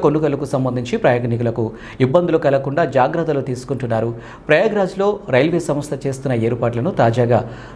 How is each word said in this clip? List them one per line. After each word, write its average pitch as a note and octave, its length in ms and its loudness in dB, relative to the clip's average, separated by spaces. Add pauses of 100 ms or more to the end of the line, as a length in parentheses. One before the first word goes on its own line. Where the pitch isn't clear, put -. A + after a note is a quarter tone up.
కొనుగోలుకు D3 400 2
సంబంధించి C3 540 -2
ప్రయాణికులకు A#2+ 720 0 (280)
ఇబ్బందులు D#3+ 380 4
కలగకుండా C#3 460 2
జాగ్రత్తలు C#3+ 560 2
తీసుకుంటున్నారు. A#2+ 760 -4 (340)
ప్రయాగ్రాజ్లో G3+ 680 2 (160)
రైల్వే D#3+ 340 4
సంస్థ C#3+ 380 -4
చేస్తున్న C3 280 -2 (140)
ఏర్పాట్లను A#2+ 420 -2
తాజాగా A#2 600 2 (260)